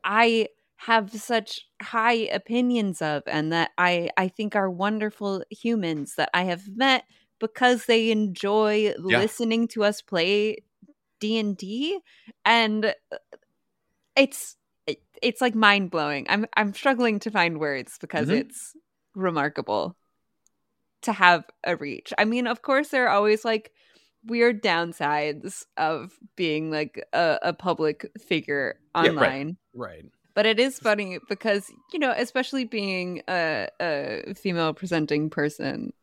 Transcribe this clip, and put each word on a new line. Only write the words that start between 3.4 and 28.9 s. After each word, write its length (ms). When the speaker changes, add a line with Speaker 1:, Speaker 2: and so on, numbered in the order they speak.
Speaker 1:
that 260
I, 400
I 120
think 260
are 140
wonderful 800
humans 680
that 180
I 120
have 180
met 280
because 460
they 260
enjoy 800
Speaker 2:
Yeah. 140
Speaker 1:
listening 500
to 140
us 180
play 580
D 200
and 180
D. 420
And, 400
uh, 320
it's, 400
it, 140
it's, 200
like, 140
mind-blowing. 760
I'm, 160
I'm 180
struggling 460
to 120
find 280
words 400
because 280
Speaker 2:
Mm-hmm. 100
Speaker 1:
it's 380
remarkable 800
to 120
have 320
a 120
reach. 420
I 80
mean, 220
of 140
course, 280
there 180
are 80
always, 300
like, 260
weird 380
downsides 1000
of 360
being, 360
like, 320
a, 280
a 120
public 560
figure 600